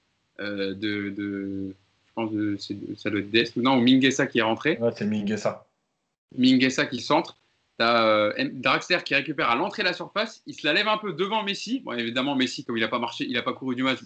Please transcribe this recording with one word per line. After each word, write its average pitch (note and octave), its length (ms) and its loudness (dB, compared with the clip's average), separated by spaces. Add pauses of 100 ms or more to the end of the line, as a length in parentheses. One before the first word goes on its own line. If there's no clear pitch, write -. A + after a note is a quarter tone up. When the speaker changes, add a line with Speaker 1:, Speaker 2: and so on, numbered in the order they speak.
(400)
Speaker 1:
euh, G2 340 -4
de, G2+ 340 -4
de, G2 640 -6
je - 440 -20
pense A2 180 -4
de, G#2 260 0
c'est, - 180 -8 (220)
ça - 100 -4
doit G2+ 120 0
être G2 100 -6
Dest A#2 260 2
ou A#2+ 60 0
non, C3 160 4
ou - 20 4
Mingueza C3 460 6
qui A#2+ 140 0
est - 20 4
rentré. A2+ 360 0
Speaker 2:
Ouais, A#2 160 2
c'est G#2+ 120 -4
Mingueza. G#2 580 -2 (720)
Speaker 1:
Mingueza C3 480 4
qui B2+ 160 -6
centre. - 380 0 (400)
T'as, A#2 280 4
euh, G#2+ 300 4
M-, C3 240 -4
Draxler D3 420 2
qui - 120 -4
récupère C#3+ 340 0
à A#2 80 4
l'entrée F3+ 260 -2
de F#3 60 2
la F3 60 -2
surface. G3+ 520 -6
Il D3 60 -14
se - 140 -6
la D3+ 80 2
lève G#3 140 2
un G#3+ 100 2
peu G#3 160 -6
devant G3 280 -2
Messi. G3+ 380 -4
Bon, - 120 -10
évidemment, A#2+ 420 -2
Messi, B2+ 320 -2
comme A#2 100 -4
il A2+ 80 0
a A2 40 -2
pas B2 100 -2
marché, A#2+ 280 -6
il A#2+ 120 -2
a A#2 40 -4
pas A#2 120 -4
couru C3 200 -6
du B2+ 100 -4
match, C3 220 0